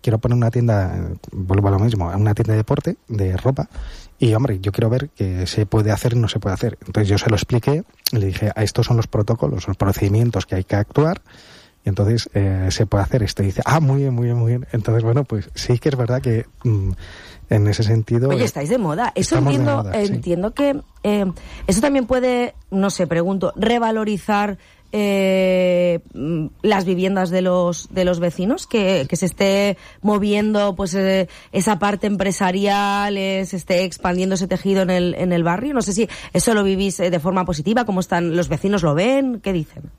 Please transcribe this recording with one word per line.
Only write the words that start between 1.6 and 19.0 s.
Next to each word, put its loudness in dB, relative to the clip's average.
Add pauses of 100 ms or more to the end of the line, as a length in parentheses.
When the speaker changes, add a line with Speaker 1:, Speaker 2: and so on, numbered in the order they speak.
Speaker 1:
a 4
lo 4
mismo, 2
una 2
tienda 2
de 2
deporte, 0 (100)
de -2
ropa, 0 (520)
y, 4
hombre, 0
yo -2
quiero 0
ver -2
qué -2
se 0
puede 2
hacer 0
y 2
no 2
se -2
puede -2
hacer. -4
Entonces 0
yo 4
se 0
lo 4
expliqué 0 (280)
y 0
le 0
dije, -2
"Ah, 0
estos 0
son 2
los 0
protocolos, -2
los -4
procedimientos 0
que -6
hay -2
que -4
actuar, 0 (600)
y -2
entonces, 0
eh, 0
se 0
puede 2
hacer 2
esto". -4
Y 2
dice, -2
"Ah, 4
muy 2
bien, 0
muy 0
bien, 0
muy 2
bien". -2
Entonces, 0
bueno, 2
pues -4
sí 0
que 2
es -2
verdad 0
que, 0 (180)
mm, 0 (580)
en 4
ese 0
sentido, 2
Speaker 2:
Oye, 2
Speaker 1:
eh, 2
Speaker 2:
estáis -4
de 2
moda. -2